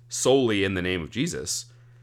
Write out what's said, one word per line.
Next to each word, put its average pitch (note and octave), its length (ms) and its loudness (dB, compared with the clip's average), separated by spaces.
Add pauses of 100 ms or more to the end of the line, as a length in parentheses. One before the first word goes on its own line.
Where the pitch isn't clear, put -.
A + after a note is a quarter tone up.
solely A#2+ 560 2
in G2 120 0
the F2+ 60 -2
name F2+ 200 -2
of D2 80 -8
Jesus," G#2+ 560 -6 (380)